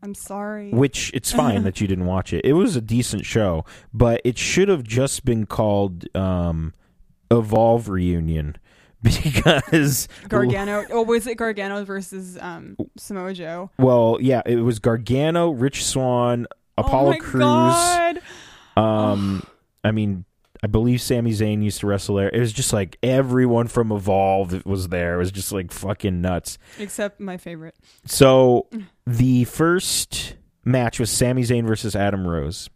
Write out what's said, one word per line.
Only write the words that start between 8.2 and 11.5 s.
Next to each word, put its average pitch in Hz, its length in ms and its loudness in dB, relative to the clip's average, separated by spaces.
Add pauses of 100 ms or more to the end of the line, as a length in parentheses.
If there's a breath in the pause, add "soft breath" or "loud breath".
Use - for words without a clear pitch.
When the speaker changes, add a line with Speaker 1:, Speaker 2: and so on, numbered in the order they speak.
Speaker 2:
<laughs> - 240 -20
because 143 1040 2 (200 loud breath)
Speaker 1:
Gargano. 202 640 0
Oh, 233 120 0
was 233 240 0
it 233 100 -6
Gargano 202 480 -6